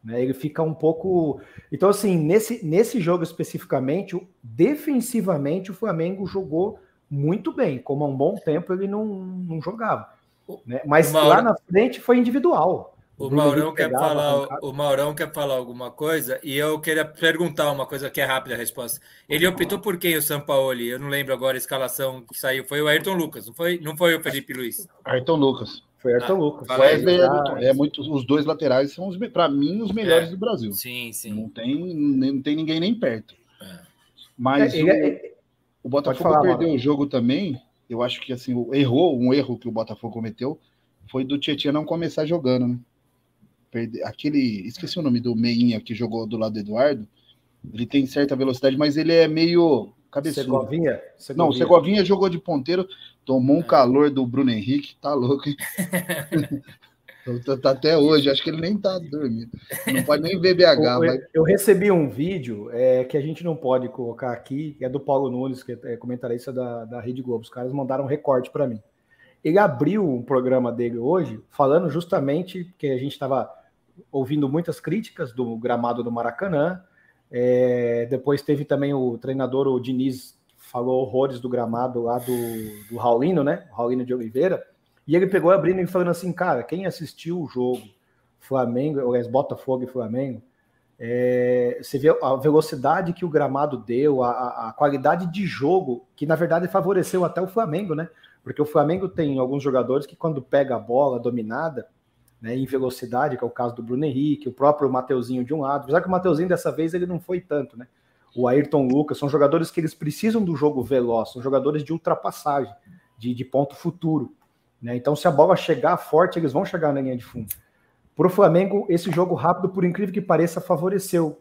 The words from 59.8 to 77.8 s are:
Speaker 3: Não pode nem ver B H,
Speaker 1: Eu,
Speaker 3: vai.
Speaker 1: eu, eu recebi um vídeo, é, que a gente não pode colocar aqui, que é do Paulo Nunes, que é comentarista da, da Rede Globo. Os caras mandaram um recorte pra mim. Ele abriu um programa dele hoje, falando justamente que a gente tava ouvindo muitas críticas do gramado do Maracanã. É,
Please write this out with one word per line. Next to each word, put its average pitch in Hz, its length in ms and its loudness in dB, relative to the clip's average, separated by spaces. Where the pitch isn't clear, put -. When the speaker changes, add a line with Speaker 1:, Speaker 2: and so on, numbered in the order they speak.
Speaker 3:
Não - 100 2
pode 147 200 2
nem 175 180 -2
ver 185 140 4
B 175 100 8
H, 151 300 6
Speaker 1:
Eu, 127 40 2
Speaker 3:
vai. 165 180 4
Speaker 1:
eu, 135 40 -4
eu 160 80 4
recebi 190 500 4
um 160 160 4
vídeo, 120 640 -6
é, 127 320 2
que 135 140 -2
a - 20 0
gente 156 240 -8
não 165 100 -2
pode 127 360 0
colocar 120 420 -8
aqui, 143 460 -8
que 131 60 -8
é 127 40 -4
do 135 100 -4
Paulo 135 320 0
Nunes, 127 320 -6
que 123 100 -12
é 120 140 -8
comentarista 123 520 -8
da, 120 360 -8
da 120 160 -12
Rede 127 180 -8
Globo. 120 220 -6
Os - 80 -20
caras 127 200 -8
mandaram 135 340 -4
um - 20 -6
recorte 135 440 0
pra 147 160 -2
mim. 110 140 -8
Ele 160 140 4
abriu 180 500 2
um 120 140 -2
programa 127 500 2
dele 120 240 -2
hoje, 127 420 -2
falando 147 400 2
justamente 170 880 -4
que 151 80 -6
a 135 100 0
gente 135 220 -6
tava 131 320 -2
ouvindo 139 380 0
muitas 160 320 -4
críticas 170 500 -8
do 117 280 -4
gramado 120 440 -2
do 120 80 -4
Maracanã. 151 720 -2
É, 123 800 2